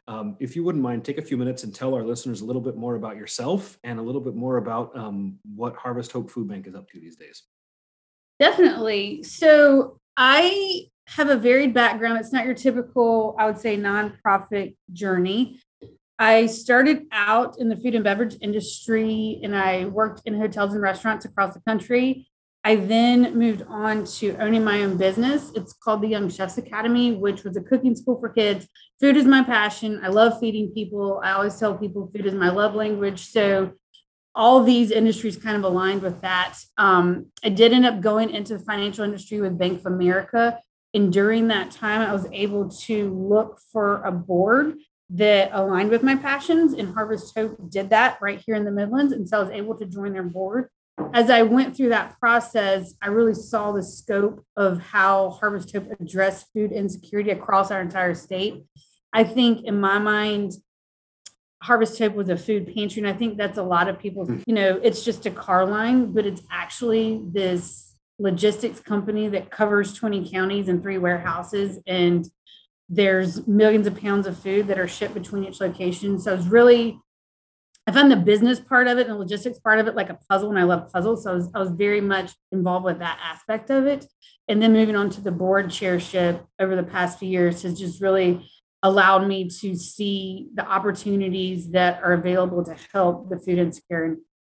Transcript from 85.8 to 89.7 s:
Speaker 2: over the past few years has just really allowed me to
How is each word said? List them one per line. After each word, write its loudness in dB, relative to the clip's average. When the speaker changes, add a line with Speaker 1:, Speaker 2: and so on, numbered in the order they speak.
Speaker 2:
over 0
the -2
past -4
few -6
years 2
has -6
just -8
really 2
allowed 6
me -2
to -6